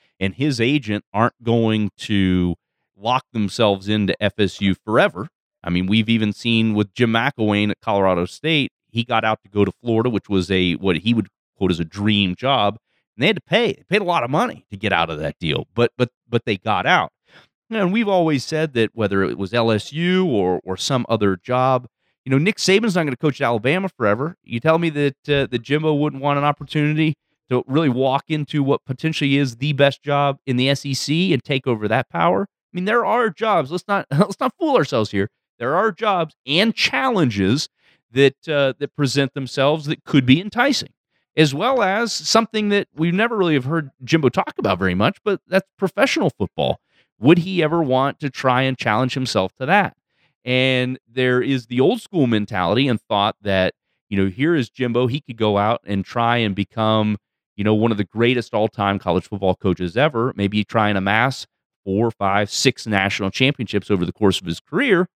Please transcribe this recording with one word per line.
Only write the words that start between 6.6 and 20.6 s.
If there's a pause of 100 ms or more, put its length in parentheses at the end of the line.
with
Jim
McElwain
at
Colorado
State, (160)
he
got
out
to
go
to (100)
Florida,
which
was
a,
what
he
would (280)
quote
as
a
dream
job, (380)
and
they
had
to
pay.
They
paid
a
lot
of
money
to
get
out
of
that
deal,
but,
but, (180)
but
they
got
out. (560)
You
know,
and
we've
always
said
that
whether
it
was
L
S
U
or,